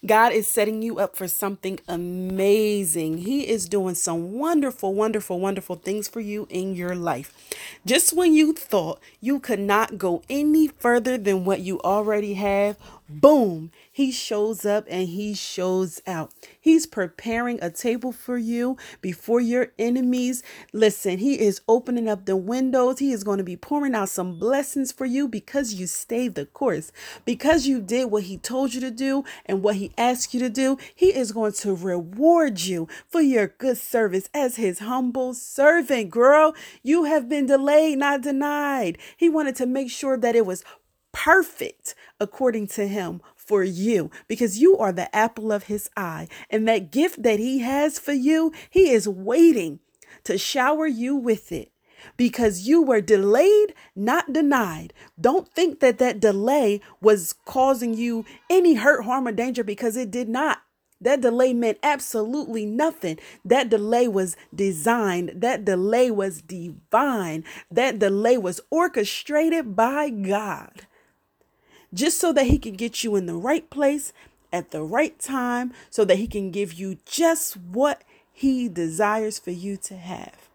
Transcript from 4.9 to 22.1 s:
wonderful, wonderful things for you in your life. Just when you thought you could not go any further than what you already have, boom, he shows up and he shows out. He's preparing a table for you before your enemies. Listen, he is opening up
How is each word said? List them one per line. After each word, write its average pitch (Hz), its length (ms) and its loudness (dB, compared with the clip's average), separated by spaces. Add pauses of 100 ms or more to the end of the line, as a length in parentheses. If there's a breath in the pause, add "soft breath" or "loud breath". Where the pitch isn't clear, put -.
wonderful, 208 460 -2
wonderful 190 380 -4
things 202 320 -6
for 233 100 -10
you 208 300 -8
in 190 260 -6
your 180 200 -6
life. 165 380 -6 (520 loud breath)
Just 262 280 2
when 330 200 4
you 311 200 4
thought 175 460 -4 (220 soft breath)
you 269 180 -2
could 233 200 -4
not 208 380 0
go 175 320 -2
any 302 380 4
further 240 500 2
than 190 280 0
what 196 160 0
you 185 200 -4
already 208 540 0
have, 202 420 0 (320 loud breath)
boom, 175 600 4 (200 soft breath)
he 277 200 -2
shows 214 540 -4
up 208 220 0
and 180 220 -4
he 208 240 -6
shows 185 760 -4
out. 170 240 -6 (300 loud breath)
He's 320 240 4
preparing 226 760 -4
a 175 80 -4
table 240 440 -4
for 247 240 -8
you 240 400 -2 (240 loud breath)
before 214 400 -2
your 247 360 0
enemies. 247 680 0 (280 loud breath)
Listen, 208 460 0
he 254 240 0
is 202 260 2
opening 240 400 2
up 202 180 -4